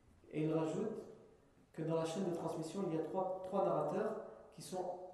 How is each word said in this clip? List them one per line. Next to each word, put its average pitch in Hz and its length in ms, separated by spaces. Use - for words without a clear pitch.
et 156 140
il 156 80
rajoute 165 500
que 160 80
dans 160 140
la 160 100
chaîne 180 240
de 165 60
transmission, 165 520
il 160 80
y 160 40
a 156 40
trois, 185 420
trois 190 200
narrateurs 180 500
qui - 80
sont 185 240